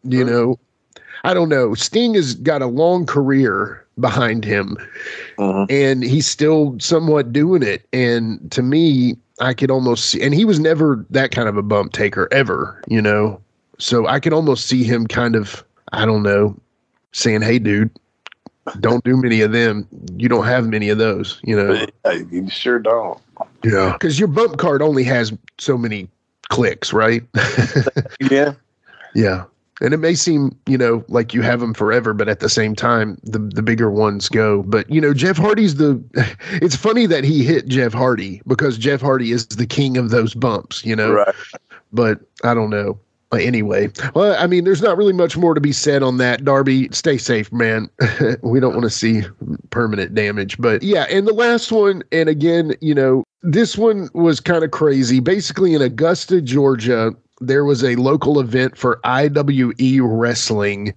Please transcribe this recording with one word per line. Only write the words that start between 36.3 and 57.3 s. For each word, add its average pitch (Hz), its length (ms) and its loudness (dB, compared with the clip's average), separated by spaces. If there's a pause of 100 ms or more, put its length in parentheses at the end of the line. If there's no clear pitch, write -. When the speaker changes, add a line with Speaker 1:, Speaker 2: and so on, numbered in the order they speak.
Speaker 1:
it's 156 140 0
funny 226 300 0
that 156 180 0
he 147 180 2
hit 139 240 0
Jeff 127 260 0
Hardy 107 540 -2
because 127 320 -2
Jeff 131 220 -2
Hardy 131 320 0
is 120 160 -4
the 113 180 -4
king 131 300 0
of 123 140 0
those 113 240 0
bumps, 117 500 -4
you 113 100 -2
know? 107 180 0
Speaker 2:
Right. 104 220 2 (580)
Speaker 1:
But 110 280 0 (240)
I 120 100 2
don't 110 160 -2
know. 101 280 -4 (320)
But 117 100 -2
anyway, 107 500 0 (240)
well, 196 240 4
I 175 80 0
mean, 180 180 2
there's 180 180 2
not 196 160 2
really 202 160 4
much 170 240 0
more 165 160 2
to 151 60 0
be 143 120 0
said 139 300 0
on 127 160 0
that. 123 260 0
Darby, 135 480 2
stay 143 260 0
safe, 110 320 -2
man. 113 380 -2 (280)
<laughs> 120 260 -2
We 120 180 2
don't 123 140 0
wanna 117 160 0
see 113 320 0 (480)
permanent 107 440 -2
damage. 104 440 -2
But 113 240 2
yeah, 190 280 2
and 196 160 0
the 226 60 2
last 233 400 0
one, 202 300 2 (100)
and 160 160 2
again, 160 540 0
you 151 120 0
know, 143 300 2 (180)
this 180 360 0
one 208 340 0
was 170 260 2
kinda 165 300 0
crazy. 135 500 2
Basically, 175 560 0
in 147 80 2
Augusta, 165 600 0
Georgia, 123 720 0 (280)